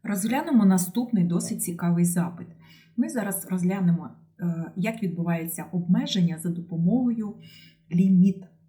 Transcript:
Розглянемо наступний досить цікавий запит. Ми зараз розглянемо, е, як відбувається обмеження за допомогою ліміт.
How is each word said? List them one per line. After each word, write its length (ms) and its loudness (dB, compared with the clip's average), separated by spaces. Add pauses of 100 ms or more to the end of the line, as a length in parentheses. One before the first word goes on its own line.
Розглянемо 600 2
наступний 580 2
досить 400 -2
цікавий 420 0
запит. 420 -4 (500)
Ми 120 0
зараз 400 -6
розглянемо, 600 0 (300)
е, 360 -6
як 280 -4
відбувається 680 -4
обмеження 720 0
за 60 -4
допомогою 880 -2 (560)
ліміт. 520 4 (260)